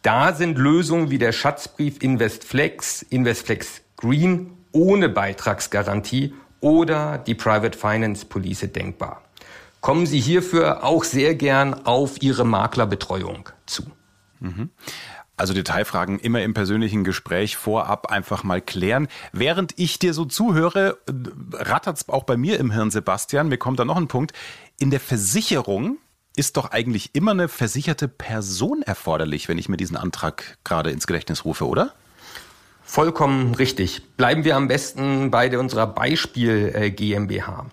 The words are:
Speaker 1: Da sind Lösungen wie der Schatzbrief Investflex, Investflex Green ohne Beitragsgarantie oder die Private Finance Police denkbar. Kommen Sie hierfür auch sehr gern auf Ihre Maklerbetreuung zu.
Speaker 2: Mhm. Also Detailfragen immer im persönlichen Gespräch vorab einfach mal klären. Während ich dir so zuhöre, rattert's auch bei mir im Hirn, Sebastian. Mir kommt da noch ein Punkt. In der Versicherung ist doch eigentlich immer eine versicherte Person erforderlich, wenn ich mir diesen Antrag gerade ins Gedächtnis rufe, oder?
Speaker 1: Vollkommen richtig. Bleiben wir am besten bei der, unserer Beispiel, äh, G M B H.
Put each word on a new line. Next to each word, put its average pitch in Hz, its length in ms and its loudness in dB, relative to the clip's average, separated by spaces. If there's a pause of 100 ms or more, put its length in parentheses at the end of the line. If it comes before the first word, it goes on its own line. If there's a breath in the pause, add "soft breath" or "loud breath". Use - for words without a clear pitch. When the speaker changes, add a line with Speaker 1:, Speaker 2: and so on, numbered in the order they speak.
Speaker 1:
Da 131 320 4
sind 160 240 0
Lösungen 156 520 4
wie 135 80 2
der 117 140 4
Schatzbrief - 680 -2
Investflex, - 1000 -2
Investflex 120 800 -2 (140)
Green 170 560 2 (220)
ohne 180 360 6
Beitragsgarantie 101 1200 -2 (260 loud breath)
oder 151 580 4
die 117 180 -4
Private 107 420 2
Finance 107 480 0
Police 98 480 -4
denkbar. - 500 -8 (580 loud breath)
Kommen 160 240 2
Sie 143 140 2
hierfür 165 640 2
auch 160 200 4
sehr 151 320 2
gern 139 500 2
auf 135 360 2
Ihre 127 240 2
Maklerbetreuung 98 1040 0 (160)
zu. - 180 -8 (560)
Speaker 2:
Mhm. 98 300 -8 (680 loud breath)
Also 95 180 0
Detailfragen 95 680 -2
immer 117 220 0
im 107 120 -2
persönlichen 107 500 0
Gespräch 95 540 -2
vorab 107 540 -2
einfach 101 320 -2
mal 92 180 0
klären. 113 460 0 (260 loud breath)
Während 160 440 0
ich 175 220 -2
dir 175 140 2
so 160 120 -2
zuhöre, 190 720 2 (560)
rattert's - 560 -4
auch 135 140 0
bei 123 140 0
mir 165 220 0
im 120 120 2
Hirn, 107 200 2
Sebastian. 107 580 0
Mir 123 80 0
kommt 131 220 -2
da 120 60 2
noch - 120 0
ein 165 100 0
Punkt. - 260 -2 (460 loud breath)
In 135 100 2
der 135 100 2
Versicherung 120 960 0 (380)
ist 143 220 0
doch 131 140 -2
eigentlich 117 420 -2
immer 196 180 2
eine 180 160 2
versicherte 143 600 -2
Person 110 760 -4
erforderlich, 78 640 -2
wenn 85 100 0
ich 85 120 -4
mir 92 80 -2
diesen - 200 -4
Antrag - 680 -6
gerade 80 280 0
ins 73 160 -6
Gedächtnis 82 380 -4
rufe, 78 220 -2
oder? 196 260 0 (880 loud breath)
Speaker 1:
Vollkommen 139 720 2
richtig. - 640 -2
Bleiben 139 260 2
wir 151 120 4
am 139 120 2
besten 135 600 0
bei 123 200 4
der, 123 100 0
unserer 113 280 0
Beispiel, 117 880 0
äh, 104 160 0
G 104 220 -2
M 101 140 -2
B 98 140 -4
H. 92 320 -10